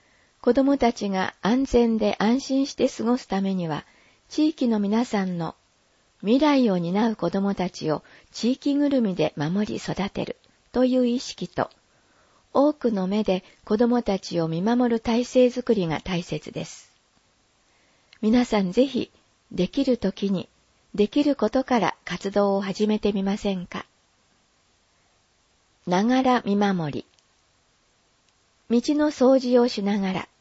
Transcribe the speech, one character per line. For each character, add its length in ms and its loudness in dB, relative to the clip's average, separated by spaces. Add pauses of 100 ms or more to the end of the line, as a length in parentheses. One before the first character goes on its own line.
(400)
子 140 2
供 240 2
た 160 2
ち 160 -6
が 320 -4
安 240 2
全 320 2
で 200 0
安 220 2
心 260 0
し 100 -10
て 120 0
過 160 -6
ご 140 0
す 100 -10
た 140 -2
め 120 -2
に 140 -4
は、 160 -6 (440)
地 220 0
域 180 -2
の 120 2
皆 260 0
さ 180 -2
ん 140 -4
の 160 -6 (680)
未 180 2
来 320 4
を 80 2
担 320 0
う 40 -4
子 140 -2
供 240 -2
た 160 -4
ち 220 -4
を 100 -2 (300)
地 220 0
域 200 -2
ぐ 160 2
る 120 2
み 120 0
で 240 0
守 300 -2
り 80 -6
育 340 -6
て 160 -6
る 100 -10 (360)
と 120 0
い 140 2
う 80 2
意 140 0
識 280 -12
と、 220 -4 (800)
多 220 4
く 180 -2
の 140 -2
目 180 -2
で 200 -2 (220)
子 120 0
供 240 2
た 160 -2
ち 240 -4
を 60 0
見 160 -4
守 300 2
る 60 0
体 260 -2
制 200 4
づ 160 0
く 140 2
り 100 0
が 160 -2
大 220 -4
切 280 -10
で 140 -10
す。 260 -20 (1300)
皆 260 2
さ 180 0
ん 80 -2
ぜ 160 4
ひ、 240 -4 (400)
で 160 -2
き 180 -2
る 140 2
時 320 -2
に、 180 -6 (460)
で 120 2
き 160 2
る 120 2
こ 160 0
と 120 0
か 160 0
ら 240 -2
活 280 -8
動 240 2
を 60 0
始 260 -2
め 100 2
て 160 -2
み 80 -2
ま 160 -2
せ 160 -4
ん 140 -8
か？ 180 -12 (2000)
な 180 0
が 200 2
ら 180 2
見 140 -2
守 360 0
り。 140 -8 (1800)
道 140 -2
の 160 0
掃 260 4
除 240 2
を 60 2
し 160 -6
な 160 -2
が 140 -2
ら、 140 -6 (140)